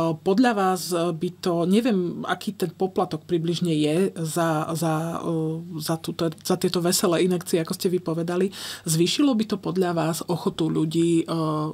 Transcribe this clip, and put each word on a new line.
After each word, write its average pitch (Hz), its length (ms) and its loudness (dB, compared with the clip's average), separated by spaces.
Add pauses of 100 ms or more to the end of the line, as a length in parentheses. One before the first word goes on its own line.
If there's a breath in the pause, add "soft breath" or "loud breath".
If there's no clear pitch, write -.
(160)
podľa 196 380 2
vás, 185 340 0
e, 170 240 0
by 165 240 -4
to... 170 320 0
Neviem, 190 560 2
aký 185 320 -4
ten 175 160 -4
poplatok 185 560 -2
približne 165 480 0
je 151 200 2 (200)
za, 160 560 -2
za, 165 480 -2
e, 160 400 -2 (180)
za 156 180 -4
túto, 165 420 -4
za - 180 0
tieto 180 220 0
veselé 175 480 2
injekcie, 180 320 0
ako 160 160 0
ste 185 160 -2
vypovedali. 175 640 -2 (320 loud breath)
Zvýšilo 180 480 2
by 220 140 2
to 202 100 -2
podľa 175 400 0
vás 160 260 0
ochotu 170 460 -2
ľudí, 160 500 2
e, 165 140 -2 (400)